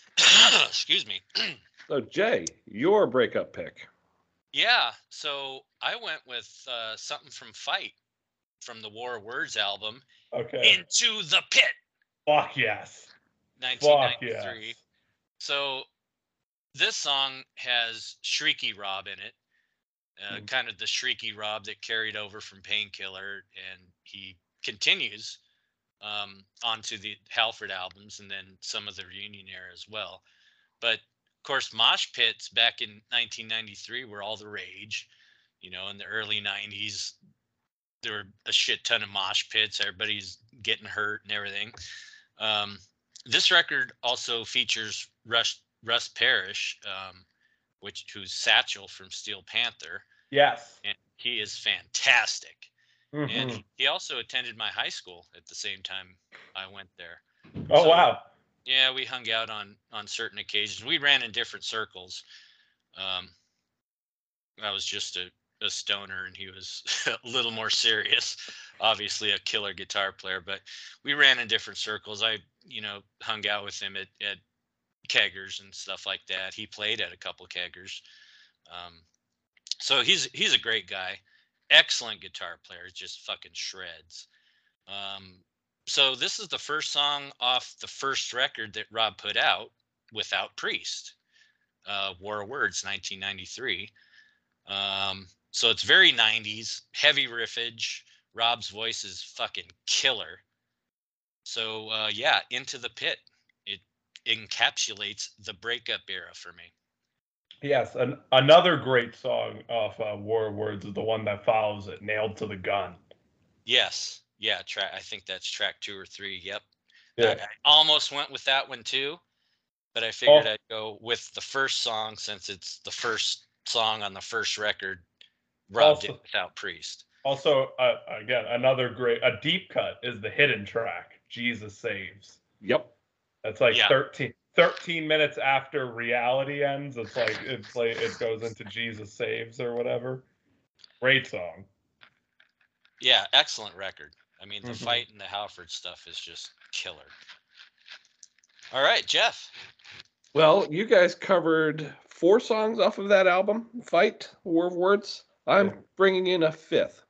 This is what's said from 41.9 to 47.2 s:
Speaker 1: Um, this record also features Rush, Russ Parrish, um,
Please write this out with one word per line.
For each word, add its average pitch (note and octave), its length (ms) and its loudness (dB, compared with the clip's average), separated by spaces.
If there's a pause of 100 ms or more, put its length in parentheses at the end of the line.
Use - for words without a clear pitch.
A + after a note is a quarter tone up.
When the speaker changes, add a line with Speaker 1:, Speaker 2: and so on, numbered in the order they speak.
Speaker 1:
Um, G#2 400 -2 (460)
this D#3 260 4
record D3 400 4 (120)
also A#2+ 420 -2
features A2 600 -4 (180)
Rush, A2+ 340 0 (240)
Russ A#2 240 -2
Parrish, G#2 800 0
um, F#2+ 400 -12 (560)